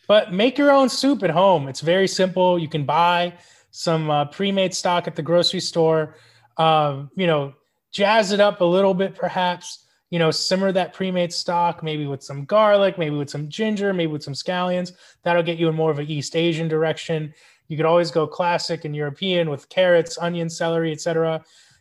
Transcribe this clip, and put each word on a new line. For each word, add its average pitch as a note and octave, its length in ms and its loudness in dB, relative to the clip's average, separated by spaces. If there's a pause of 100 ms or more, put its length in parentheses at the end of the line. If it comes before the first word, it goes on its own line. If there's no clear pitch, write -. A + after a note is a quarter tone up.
But G3+ 280 2
make A#3 240 2
your C#4+ 120 4
own C#4 200 6
soup C4+ 320 0
at F3+ 80 2
home. E3 360 4
It's C3+ 140 -10
very F3+ 260 2
simple. F3+ 520 2
You D#3+ 100 -4
can D3+ 160 -4
buy F3 540 2 (320)
some, D#3+ 400 -2
uh, D3 160 2
pre-made G3 480 -2
stock F3 320 0
at E3 100 -10
the D#3+ 60 -8
grocery E3+ 380 2
store. D#3+ 560 0 (420)
Um, D3+ 580 2
you F#3+ 100 -2
know, C#3+ 280 0 (360)
jazz G3+ 400 2
it G3+ 80 -2
up G3+ 220 4
a F3+ 60 2
little F#3+ 260 4
bit, F#3 220 -2
perhaps. F3+ 720 -4 (240)
You F3 80 -4
know, D#3+ 120 4
simmer F#3+ 420 0
that F3+ 200 -2
pre-made F3+ 400 -2
stock, E3+ 500 -2
maybe D3+ 240 -4
with C#3 160 -8
some C#3 220 -12
garlic, G3 540 4
maybe D3+ 180 -4
with C#3+ 140 -6
some D3+ 180 -8
ginger, G3+ 460 -2
maybe E3 180 -2
with D3 100 -8
some C#3 120 -10
scallions. F3+ 580 -4 (300)
That'll F3 200 2
get E3+ 140 -2
you E3 120 0
in D#3+ 60 -2
more D#3+ 160 0
of C#3+ 80 -2
an D3 80 -6
East D3+ 300 -6
Asian E3 320 0
direction. D#3 640 -4 (360)
You D#3 80 -8
could D#3+ 100 0
always E3+ 240 2
go D#3 160 0
classic F3 580 -4
and D3+ 100 -8
European D#3+ 560 -2
with C#3 180 -10
carrots, F3 500 2
onion, E3+ 320 -4
celery, E3 420 -2
et D3+ 80 -10
cetera. D#3+ 420 -2 (380)